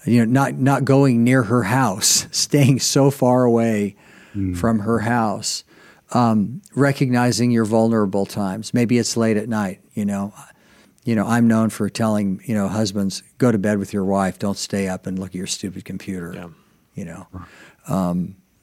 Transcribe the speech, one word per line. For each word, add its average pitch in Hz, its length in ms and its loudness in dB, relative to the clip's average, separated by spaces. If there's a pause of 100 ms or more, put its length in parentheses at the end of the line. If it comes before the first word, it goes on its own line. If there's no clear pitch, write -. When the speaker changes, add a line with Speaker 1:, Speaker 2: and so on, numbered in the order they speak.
Speaker 1:
you 117 180 4
know, 110 60 0 (100)
not, 135 140 0
not 139 300 2
going 135 400 4
near 127 180 4
her 113 220 2
house, 110 640 0
<laughs> - 20 -20
staying 139 480 2
so 139 320 2
far 127 320 2
away 117 540 2 (400)
Speaker 2:
Mm. 92 200 -4
Speaker 1:
from 110 240 0
her 110 200 0
house. 110 640 -2 (480)
Um, 113 500 2 (140)
recognizing 123 720 2
your 113 140 2
vulnerable 107 600 2
times. 101 480 -6
Maybe 120 260 2
it's 113 180 -2
late 113 200 2
at 104 120 -4
night, 104 320 -4 (140)
you 107 100 -4
know. 101 280 -4 (760)
You 117 80 0
know, 101 120 0
I'm 117 200 2
known 113 220 2
for 101 220 -4
telling, 104 560 -2
you 113 80 -4
know, 101 120 0
husbands, 98 560 -4 (140)
"Go 123 160 2
to 110 60 0
bed 104 200 0
with 98 140 -8
your 101 140 -2
wife. 98 320 -2
Don't 101 180 -4
stay 98 320 -6
up 92 180 -8
and 92 120 -6
look 92 140 -8
at - 20 -14
your 90 120 -8
stupid 92 380 -10
computer," 92 500 -10
Speaker 3:
Yeah. 90 140 -14 (460)
Speaker 1:
you 98 100 -10
know. 87 220 -16 (600)
Um, 90 500 -2 (260)